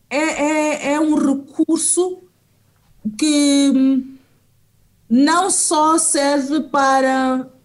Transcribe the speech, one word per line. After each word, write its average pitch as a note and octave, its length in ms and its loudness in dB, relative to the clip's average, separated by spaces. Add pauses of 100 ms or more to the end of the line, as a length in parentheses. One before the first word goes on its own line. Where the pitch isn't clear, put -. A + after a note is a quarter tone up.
é, B3+ 80 -6
é, D4+ 760 -2
é D4+ 60 -2
um D#4 160 0
recurso D#4+ 1040 -2 (1000)
que, C#4+ 580 2
hum, C4 400 0 (960)
não D4+ 420 2
só D#4 460 2
serve C#4+ 640 0
para C4 880 0 (160)